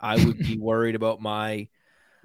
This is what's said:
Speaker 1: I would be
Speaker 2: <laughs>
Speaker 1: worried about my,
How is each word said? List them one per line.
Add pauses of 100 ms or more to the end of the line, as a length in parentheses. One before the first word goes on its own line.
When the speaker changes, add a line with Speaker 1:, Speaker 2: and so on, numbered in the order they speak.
Speaker 1:
I
would
be
Speaker 2:
<laughs>
Speaker 1:
worried
about
my, (560)